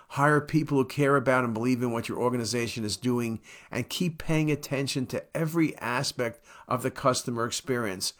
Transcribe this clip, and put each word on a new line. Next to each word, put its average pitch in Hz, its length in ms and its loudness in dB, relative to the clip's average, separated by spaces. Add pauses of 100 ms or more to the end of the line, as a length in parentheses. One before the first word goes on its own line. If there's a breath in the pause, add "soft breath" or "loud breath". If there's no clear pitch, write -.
Hire 147 300 4
people 143 380 0
who 131 80 4
care 143 300 2
about 127 280 4
and 117 100 -2
believe 120 280 0
in 123 100 0
what 113 160 -2
your - 120 -4
organization 117 640 -2
is 104 100 -4
doing, 120 460 -2 (300 loud breath)
and - 180 -4
keep 170 300 -2
paying 156 320 2
attention 139 560 -2
to - 160 -4 (120)
every 160 440 0
aspect 120 640 -4 (240 loud breath)
of 123 160 -2
the 131 80 0
customer 123 540 0
experience. 113 760 -4